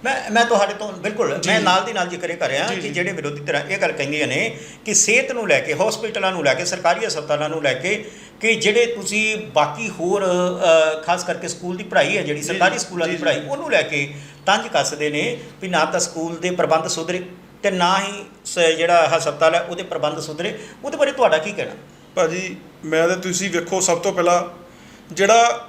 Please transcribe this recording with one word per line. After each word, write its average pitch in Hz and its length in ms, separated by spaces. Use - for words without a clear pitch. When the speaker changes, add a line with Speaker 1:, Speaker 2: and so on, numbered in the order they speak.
Speaker 1:
ਮੈਂ, 262 260
ਮੈਂ 233 140
ਤੁਹਾਡੇ 202 300
ਤੋਂ 208 180
ਬਿਲਕੁਲ, 208 460
Speaker 2:
ਜੀ। 180 120
Speaker 1:
ਮੈਂ 214 100
ਨਾਲ 190 240
ਦੀ 233 80
ਨਾਲ 180 160
ਜ਼ਿਕਰ 175 220
ਇਹ 170 60
ਕਰ 165 120
ਰਿਹਾ 147 200
Speaker 2:
ਜੀ, 196 60
Speaker 1:
ਕਿ 185 60
Speaker 2:
ਜੀ। 143 80
Speaker 1:
ਜਿਹੜੇ 175 240
ਵਿਰੋਧੀ 147 280
ਧਿਰਾਂ 147 200
ਇਹ 185 180
ਗੱਲ 170 140
ਕਹਿੰਦੀਆਂ 147 340
ਨੇ 156 320
ਕਿ 208 100
ਸਿਹਤ 262 380
ਨੂੰ 226 160
ਲੈ 135 120
ਕੇ, 151 140
ਹਸਪੀਟਲਾਂ 196 580
ਨੂੰ 165 120
ਲੈ 131 100
ਕੇ, 175 100
ਸਰਕਾਰੀ 180 420
ਹਸਪਤਾਲਾਂ 151 420
ਨੂੰ 160 140
ਲੈ 135 120
ਕੇ, 208 360
ਕਿ 220 140
ਜਿਹੜੇ 214 320
ਤੁਸੀਂ 214 500
ਬਾਕੀ 214 520
ਹੋਰ, 185 360
ਅ, 180 800
ਖਾਸ 180 220
ਕਰਕੇ 170 240
ਸਕੂਲ 180 280
ਦੀ 208 80
ਪੜ੍ਹਾਈ 185 320
ਹੈ 180 60
ਜਿਹੜੀ, 147 180
Speaker 2:
ਜੀ, - 60
Speaker 1:
ਸਰਕਾਰੀ 185 260
Speaker 2:
ਜੀ। 233 60
Speaker 1:
ਸਕੂਲਾਂ 175 280
ਦੀ 180 60
Speaker 2:
ਜੀ, 170 60
ਜੀ। - 60
Speaker 1:
ਪੜ੍ਹਾਈ, 147 220
ਉਹਨੂੰ 285 240
ਲੈ 175 120
ਕੇ 143 320
ਤੰਜ 214 220
ਕੱਸਦੇ 147 420
ਨੇ 208 300
ਵੀ 190 80
ਨਾ 165 160
ਤਾਂ 165 160
ਸਕੂਲ 165 360
ਦੇ 180 140
ਪ੍ਰਬੰਧ 160 360
ਸੁਧਰੇ 170 360
ਤੇ 202 80
ਨਾ 185 300
ਹੀ 202 240
ਸ-, - 140
ਜਿਹੜਾ 165 580
ਹਸਪਤਾਲ 156 380
ਹੈ 175 60
ਉਹਦੇ 175 220
ਪ੍ਰਬੰਧ 156 380
ਸੁਧਰੇ। 156 380
ਉਹਦੇ 294 120
ਬਾਰੇ 294 160
ਤੁਹਾਡਾ 202 260
ਕੀ 196 140
ਕਹਿਣਾ? 123 200
Speaker 2:
ਭਾਜੀ, 180 420
ਮੈਂ 160 240
ਤਾਂ 180 80
ਤੁਸੀਂ 180 340
ਵੇਖੋ 170 300
ਸਭ 170 180
ਤੋਂ 190 140
ਪਹਿਲਾਂ 175 520
ਜਿਹੜਾ 226 560